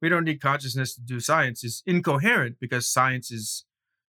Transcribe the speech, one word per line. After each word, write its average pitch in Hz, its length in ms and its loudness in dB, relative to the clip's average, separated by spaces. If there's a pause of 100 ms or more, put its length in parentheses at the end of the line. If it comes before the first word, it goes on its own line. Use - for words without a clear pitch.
we 165 80 0
don't 170 160 2
need 151 160 -2
consciousness 135 540 0
to - 80 -20
do 120 180 -6
science," 139 420 2
is 117 240 -8
incoherent 175 760 2
because 123 280 -2
science 127 420 2
is, 110 360 -8 (420)